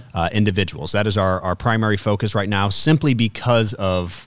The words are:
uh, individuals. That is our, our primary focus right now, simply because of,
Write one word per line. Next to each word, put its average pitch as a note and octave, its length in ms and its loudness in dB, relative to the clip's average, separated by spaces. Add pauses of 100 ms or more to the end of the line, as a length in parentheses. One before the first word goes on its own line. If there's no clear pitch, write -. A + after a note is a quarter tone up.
(140)
uh, - 180 0
individuals. G2 600 0
That G#2 140 0
is G2+ 100 0
our, F#2+ 240 2
our F2+ 160 -2
primary A2 400 0
focus G#2 380 -2
right G2+ 140 -2
now, G2+ 220 0
simply D3+ 440 2
because A2+ 600 0
of, F#2 520 -4